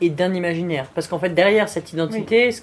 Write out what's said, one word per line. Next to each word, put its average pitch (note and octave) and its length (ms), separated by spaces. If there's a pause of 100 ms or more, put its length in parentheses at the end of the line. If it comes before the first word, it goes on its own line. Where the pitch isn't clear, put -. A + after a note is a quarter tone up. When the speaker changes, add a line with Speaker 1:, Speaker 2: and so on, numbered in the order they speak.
Speaker 1:
Et, E3+ 60
et - 20
d'un F3+ 260
imaginaire. E3+ 580
Parce E3 140
qu'en F3 100
fait, F3+ 120
derrière G3 400
cette - 240
identité, E3 540
Speaker 2:
Oui. - 60
Speaker 1:
ce - 100